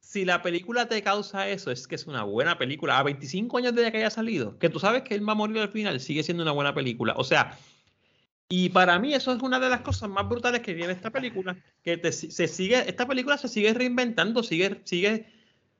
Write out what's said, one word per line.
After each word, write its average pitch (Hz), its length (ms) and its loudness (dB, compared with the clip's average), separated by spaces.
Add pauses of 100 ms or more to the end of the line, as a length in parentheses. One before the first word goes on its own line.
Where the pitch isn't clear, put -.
(140)
Si 196 100 0
la 175 180 2
película 185 440 -2
te 220 160 -2
causa 202 460 -2
eso, 185 240 -4
es - 160 -8
que 160 80 -8
es - 100 -10
una 131 160 -6
buena 120 340 0
película. 131 420 0
A 135 40 4
veinticinco 147 560 -2
años 247 160 0
de 233 160 4
que 220 80 -2
haya 220 120 2
salido, 214 500 -4
que 170 100 4
tú 160 80 -4
sabes 220 240 2
que 226 140 -4
él 208 120 -2
va 214 40 2
a - 20 4
morir 214 240 0
al 208 120 -2
final, 208 280 -2
sigue 147 240 -2
siendo 170 220 -2
una 156 80 2
buena 143 200 2
película. 123 440 0
O - 80 2
sea, - 340 2 (920)
y 180 200 2
para 185 320 6
mí 277 120 0
eso 262 200 0
es 247 100 -2
una 254 160 0
de 254 100 2
las 247 120 2
cosas - 280 -4
más 196 200 -2
brutales 240 320 0
que 226 120 -6
tiene 170 200 -4
esta 180 180 -8
película, 214 460 -6 (260)
que 170 140 0
te 165 160 0
si-, 160 180 -8
se 175 160 0
sigue, 190 420 2
esta 247 200 -4
película 269 300 0
se 262 100 -6
sigue 214 260 4
reinventando, 240 680 2
sigue, 196 400 0
sigue, 208 420 0 (540)